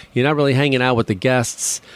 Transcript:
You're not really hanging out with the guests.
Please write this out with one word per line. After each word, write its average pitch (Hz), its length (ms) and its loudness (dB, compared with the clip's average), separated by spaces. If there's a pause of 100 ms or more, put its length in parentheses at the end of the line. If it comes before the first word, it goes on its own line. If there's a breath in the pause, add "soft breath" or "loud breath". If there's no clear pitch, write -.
(140)
You're 123 120 0
not 147 120 2
really 139 160 2
hanging 135 280 2
out 127 140 2
with 113 120 0
the 107 60 -2
guests. 127 680 -2 (140 loud breath)